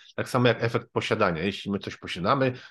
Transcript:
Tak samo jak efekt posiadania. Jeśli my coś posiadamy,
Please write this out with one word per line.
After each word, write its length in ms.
Tak 140
samo 180
jak 160
efekt 280
posiadania. 520
Jeśli 280
my 80
coś 180
posiadamy, 560